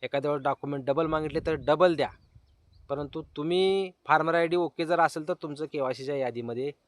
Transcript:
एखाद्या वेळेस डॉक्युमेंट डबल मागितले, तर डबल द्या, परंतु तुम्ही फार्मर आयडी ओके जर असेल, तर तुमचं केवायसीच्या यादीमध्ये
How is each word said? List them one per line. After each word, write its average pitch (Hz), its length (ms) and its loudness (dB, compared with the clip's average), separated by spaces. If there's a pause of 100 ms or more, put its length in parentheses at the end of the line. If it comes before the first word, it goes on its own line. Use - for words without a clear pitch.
एखाद्या 139 280 -2
वेळेस 135 140 -2
डॉक्युमेंट 139 400 -2
डबल 143 220 2
मागितले, 156 340 0
तर 160 140 -2
डबल 156 400 4
द्या, 135 140 0 (800)
परंतु 143 340 -6 (140)
तुम्ही 185 540 0 (140)
फार्मर 156 300 4
आयडी 170 220 2
ओके 170 300 -2
जर 165 140 2
असेल, 156 280 0
तर 180 60 -2
तुमचं 151 380 -8
केवायसीच्या 135 440 -4
यादीमध्ये 120 560 -4 (160)